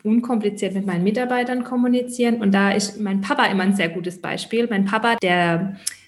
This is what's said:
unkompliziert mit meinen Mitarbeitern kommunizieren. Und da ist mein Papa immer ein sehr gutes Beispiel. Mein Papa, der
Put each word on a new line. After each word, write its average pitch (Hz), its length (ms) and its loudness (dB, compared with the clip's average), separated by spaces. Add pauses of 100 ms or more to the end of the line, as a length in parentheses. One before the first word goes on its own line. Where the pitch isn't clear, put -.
unkompliziert 214 680 0
mit 196 140 -2
meinen 175 160 0
Mitarbeitern 247 600 0
kommunizieren. 247 760 0
Und 196 120 2
da 196 180 4
ist - 280 -2
mein 196 220 -2
Papa 254 240 0
immer 196 160 2
ein 196 140 2
sehr 170 140 0
gutes 175 300 -8
Beispiel. 226 480 -4
Mein 196 180 0
Papa, 220 360 0
der 175 560 0 (300)